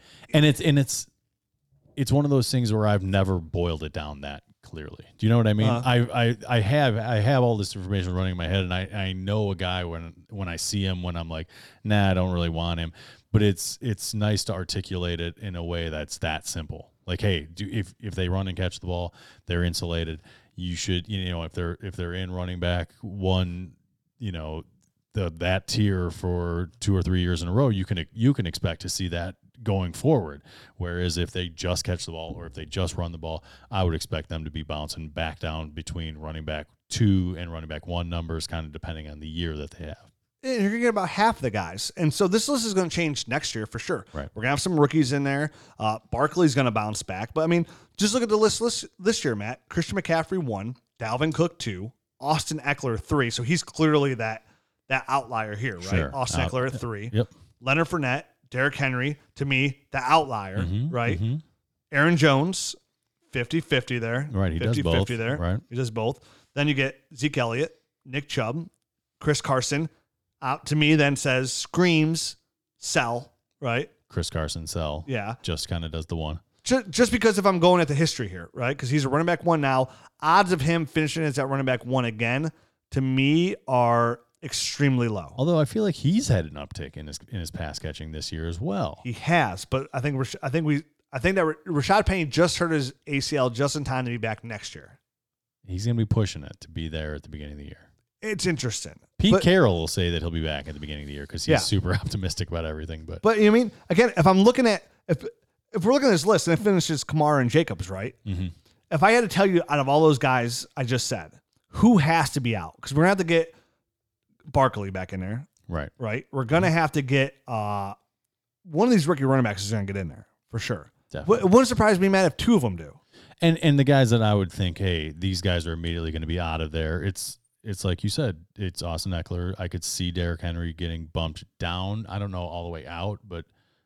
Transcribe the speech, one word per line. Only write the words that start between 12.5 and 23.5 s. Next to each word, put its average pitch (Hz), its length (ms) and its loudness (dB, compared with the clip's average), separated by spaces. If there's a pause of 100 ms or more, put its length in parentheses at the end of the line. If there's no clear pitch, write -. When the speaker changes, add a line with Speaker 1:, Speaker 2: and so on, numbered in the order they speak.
Speaker 1:
him." 80 100 -6 (400)
But 107 120 6
it's, - 380 0
it's - 320 -6
nice 104 320 0
to 107 80 -4
articulate 87 680 -4
it 85 160 -8
in 95 180 -10
a 85 80 -8
way 85 240 -4
that's 76 300 -8
that 78 280 -4
simple. - 460 -10 (160)
Like, 90 140 -4
hey, 85 320 0
do, 92 180 -10
if, 98 300 -4
if 104 120 -10
they 92 140 -2
run 95 220 -2
and 90 80 -8
catch 92 240 -4
the 90 60 -10
ball, 87 260 -6 (320)
they're 87 180 0
insulated. 82 580 -2 (360)
You 90 180 -4
should, 90 320 -4
you 92 220 -4
know, 85 140 -4
if 80 100 -10
they're, 85 280 -4
if 98 140 -10
they're 87 180 -6
in 92 160 -6
running 90 300 -6
back 87 400 0
one, 92 720 0 (480)